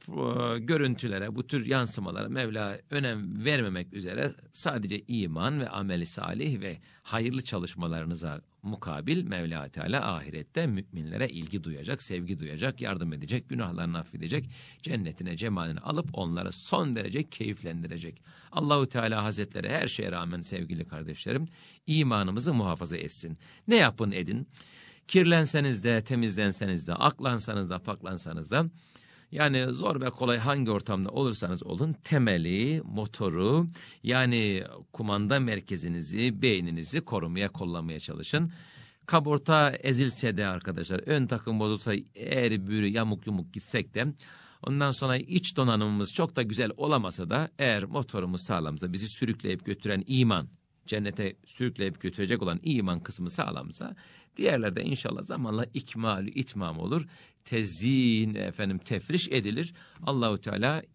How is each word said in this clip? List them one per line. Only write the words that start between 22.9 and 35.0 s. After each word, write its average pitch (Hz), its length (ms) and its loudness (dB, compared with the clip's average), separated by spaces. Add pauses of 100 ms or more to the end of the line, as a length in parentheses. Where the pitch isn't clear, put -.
etsin. 82 400 -8 (300)
Ne 226 80 6
yapın 113 360 6
edin, 98 360 -2 (600)
kirlenseniz 156 760 6
de, 117 200 4
temizlenseniz 101 840 2
de, 85 60 0
aklansanız 113 760 2
da, 90 100 -4
paklansanız 85 720 -8
da, 151 140 4 (640)
yani 135 420 2
zor 139 280 0
ve 127 80 0
kolay 120 280 2
hangi 127 340 2
ortamda 98 380 0
olursanız 104 540 0
olun, 92 400 0
temeli, 113 840 2
motoru, 107 800 2 (360)
yani 117 600 4 (300)
kumanda 104 460 2